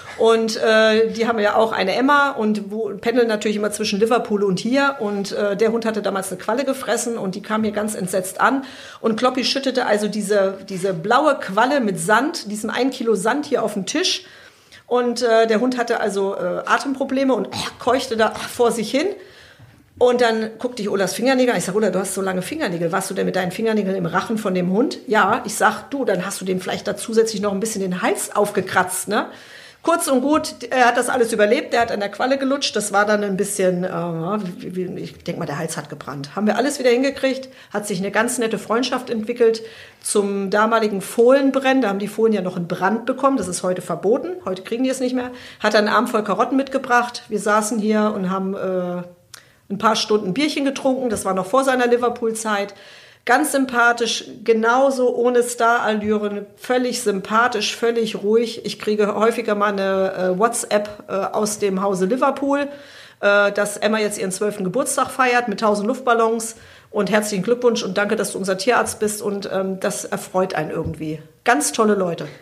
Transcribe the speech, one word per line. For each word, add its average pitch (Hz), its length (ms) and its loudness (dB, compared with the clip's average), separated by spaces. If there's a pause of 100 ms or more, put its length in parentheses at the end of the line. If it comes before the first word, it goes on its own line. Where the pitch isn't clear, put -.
(180)
Und, 226 400 2
äh, 220 540 4
die 220 160 0
haben 226 120 0
ja 208 160 2
auch 220 160 4
eine 190 240 0
Emma 277 360 4
und 214 380 -2
wo, 214 200 -4 (100)
pendeln 233 300 2
natürlich 214 260 0
immer 208 160 -2
zwischen 208 280 -2
Liverpool 220 440 2
und 190 160 2
hier. 269 400 0
Und, 202 320 -4
äh, 202 240 0
der 214 160 2
Hund 226 140 -2
hatte 214 160 -2
damals 190 300 -4
eine 180 100 -10
Qualle 254 240 -2
gefressen 233 520 -2
und 185 180 -4
die 202 60 -10
kam 220 220 -2
hier 208 80 0
ganz 214 240 -4
entsetzt 185 460 -4
an. 262 220 2 (360)
Und 226 160 0
Kloppi 254 300 0
schüttete 254 400 0
also 208 220 2
diese, 196 500 0 (100)
diese 190 260 -4
blaue 247 460 2
Qualle 247 400 2
mit 202 200 -2
Sand, 214 520 0
diesem 214 200 -6
ein 269 180 0
Kilo 226 260 0
Sand 233 300 0
hier 240 180 0
auf 208 120 -2
den 190 100 -4
Tisch. - 400 -2 (640)
Und, 240 340 0
äh, 226 260 6
der 214 120 4
Hund 254 180 0
hatte 233 220 0
also, 196 360 -2
äh, 175 300 -4
Atemprobleme 269 680 0
und, 202 140 -2
äh, - 100 -10 (220)
keuchte 247 380 0
da 214 140 2
vor - 400 0
sich 220 180 -4
hin. 302 180 2 (920)
Und 247 220 4
dann 220 380 2
guckte 247 240 -6
ich 202 60 -2
Ullas 190 260 0
Fingernägel 254 380 2
an. 196 40 2
Ich 175 80 -2
sag, 180 100 -4
"Ulla, 220 140 2
du 180 100 0
hast 196 140 -4
so 196 80 -4
lange 185 220 -2
Fingernägel. 175 480 -4
Warst 190 180 -2
du 190 60 -6
denn 190 100 0
mit 180 100 -2
deinen 185 160 -2
Fingernägeln 214 440 0
im 180 100 -2
Rachen 190 320 -2
von 208 160 -2
dem 180 180 0
Hund?" 240 360 0
"Ja." 214 380 2
Ich 202 100 -8
sag, 208 340 0
"Du, 277 160 -2
dann 180 200 0
hast 190 140 -8
du 190 60 -8
dem 185 160 -2
vielleicht - 260 -6
da 202 80 -2
zusätzlich 220 460 0
noch 202 100 -2
ein 196 80 -4
bisschen 208 220 -4
den 180 200 -2
Hals 320 340 -2
aufgekratzt, 202 720 0
ne?" - 200 -2 (560)
Kurz 330 260 2
und 262 120 4
gut, 302 340 0 (140)
er 254 180 4
hat 240 100 2
das 247 100 0
alles 226 240 2
überlebt, 214 400 2
der 240 100 2
hat 233 120 0
an 208 80 -2
der 202 80 -4
Qualle 262 280 0
gelutscht, 269 380 -2
das 214 160 -2
war 202 140 4
dann 208 180 2
ein 196 140 -2
bisschen, 185 480 0
äh, - 40 -4 (680)
wie, - 180 -10
wie, 185 240 -6
ich - 240 -12
denk - 140 -6
mal, 170 80 -6
der 143 140 -6
Hals 160 180 -6
hat 143 120 -12
gebrannt. 143 460 -12
Haben 202 100 -2
wir 208 120 2
alles 285 200 0
wieder 254 120 2
hingekriegt, 262 580 0 (240)
hat 214 160 -6
sich 185 120 -4
eine 196 120 -4
ganz 226 260 0
nette 220 200 0
Freundschaft 247 520 -2
entwickelt 226 520 2 (400)
zum 202 480 0
damaligen 214 500 2
Fohlenbrennen, 269 840 4
da 208 60 2
haben 196 100 -2
die 214 100 -4
Fohlen 220 240 2
ja 196 80 2
noch 180 160 -4
einen 170 100 -4
Brand 185 380 0
bekommen, 269 320 2
das 185 100 -2
ist 180 160 -6
heute 180 180 0
verboten, 190 480 0 (140)
heute 190 200 -6
kriegen 240 200 -4
die 262 60 2
es 262 100 -4
nicht 254 160 -2
mehr, 247 160 -4 (300)
hat 214 120 2
einen 214 140 4
Arm 214 200 2
voll 214 160 0
Karotten 214 340 0
mitgebracht, 262 720 0
wir 208 100 -2
saßen 214 400 0
hier 214 340 2
und 190 160 -2
haben, 190 260 -2
äh, 180 480 -4 (680)
ein 190 80 -4
paar 220 180 2
Stunden 214 380 0
Bierchen 285 320 0
getrunken, 262 440 0
das 196 140 -4
war 190 100 0
noch 180 120 0
vor 269 180 2
seiner 254 240 2
Liverpool-Zeit. 226 840 0 (520)
Ganz 285 260 4
sympathisch, 240 720 2 (220)
genauso 247 680 4
ohne 240 300 4
Starallüren, 214 1000 0 (100)
völlig 247 460 -2
sympathisch, 208 720 0
völlig 226 480 -2
ruhig. 226 420 0
Ich 208 140 -8
kriege 208 360 0
häufiger 220 380 2
mal 202 200 0
eine, 190 400 0 (220)
äh, 180 40 -4
WhatsApp, 208 720 -2
äh, - 40 -6
aus 208 460 -2
dem 196 220 0
Hause 190 240 0
Liverpool, 277 640 0 (500)
äh, 202 320 4
dass 208 240 -2
Emma 214 240 0
jetzt 208 180 -2
ihren 190 140 -4
zwölften 208 320 -4
Geburtstag 262 460 0
feiert 247 400 2
mit 202 100 -4
tausend 208 280 2
Luftballons 233 680 0 (340)
und 202 220 -2
herzlichen 208 320 0
Glückwunsch 240 400 2
und 185 140 -4
danke, 208 180 0
dass 196 160 -4
du - 60 -8
unser 190 200 -2
Tierarzt 220 440 0
bist 208 200 -2
und, 202 300 -6
ähm, 190 300 -4
das 202 240 -4
erfreut 185 480 -2
einen 156 180 -2
irgendwie. 160 480 -6 (240)
Ganz 277 300 2
tolle 214 220 4
Leute. 170 340 -2 (120)